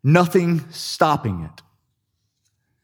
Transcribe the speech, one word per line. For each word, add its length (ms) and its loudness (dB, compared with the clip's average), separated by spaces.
Nothing 680 2
stopping 760 -2
it. 180 -18